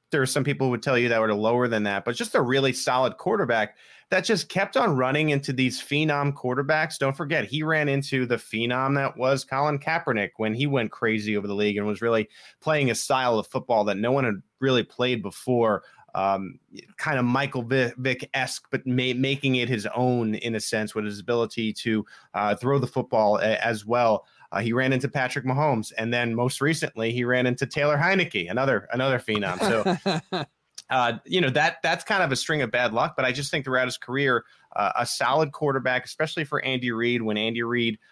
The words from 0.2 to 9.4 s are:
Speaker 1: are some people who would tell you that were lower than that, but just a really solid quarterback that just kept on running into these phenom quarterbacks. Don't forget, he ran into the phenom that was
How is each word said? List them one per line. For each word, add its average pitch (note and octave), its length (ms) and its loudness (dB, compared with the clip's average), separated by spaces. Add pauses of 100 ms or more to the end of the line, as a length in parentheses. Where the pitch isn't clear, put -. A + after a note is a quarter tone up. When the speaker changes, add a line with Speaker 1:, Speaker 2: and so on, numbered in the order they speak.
Speaker 1:
are C3 60 4
some C#3 160 0
people C3+ 240 0
who B2+ 40 2
would A#2 120 -2
tell C3 140 2
you A#2+ 120 4
that A2+ 100 4
were A2 140 2
lower A#2 340 4
than A2 160 0
that, G2+ 220 -2
but A#2+ 100 -2
just A#3 200 -4
a A3+ 60 4
really C3+ 300 2
solid B2+ 460 0
quarterback B2 580 0 (360)
that F#3 120 2
just G3+ 240 0
kept - 300 -2
on G#3+ 180 4
running C#3+ 360 2
into C#3+ 200 0
these B2+ 300 0
phenom C#3+ 500 0
quarterbacks. C#3+ 680 -2
Don't C3+ 180 0
forget, D3 280 -2
he D3+ 180 -4
ran D#3 260 2
into C#3 380 0
the A#2+ 80 2
phenom B2 600 -2
that C#3 220 -2
was C3 260 2